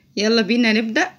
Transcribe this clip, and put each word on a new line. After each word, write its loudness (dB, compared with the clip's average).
يلا 0
بينا 0
نبدأ. -2